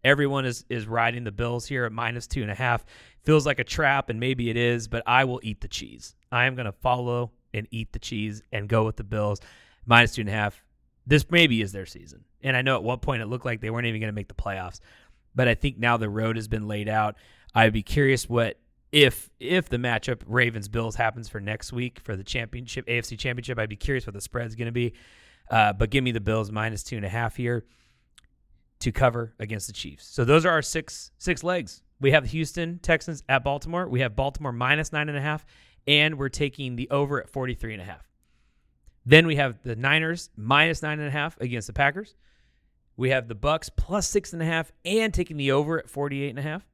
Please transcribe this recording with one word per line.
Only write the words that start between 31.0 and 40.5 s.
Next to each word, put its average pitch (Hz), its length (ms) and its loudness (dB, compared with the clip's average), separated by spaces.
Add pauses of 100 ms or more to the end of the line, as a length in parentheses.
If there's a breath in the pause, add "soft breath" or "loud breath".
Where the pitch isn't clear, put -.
six 160 260 -4
legs. 170 380 -4 (180)
We 135 120 4
have 147 140 4
Houston 165 520 -4
Texans 160 500 -2
at 131 160 2
Baltimore. 160 420 -4
We 127 140 0
have 117 160 -2
Baltimore 139 360 -2
minus 135 380 0
nine 151 200 -4
and 147 80 -4
a - 20 -4
half, 151 240 -4 (420 soft breath)
and 147 300 4
we're 135 140 -2
taking 135 460 -4
the 120 140 -6
over 139 300 0
at - 80 -14
forty-three 123 460 -6
and 98 80 -12
a - 20 -12
half. 90 240 -16 (960)
Then 156 220 10
we 156 100 2
have 131 260 -2
the 120 140 -6
Niners 160 580 0
minus 143 480 2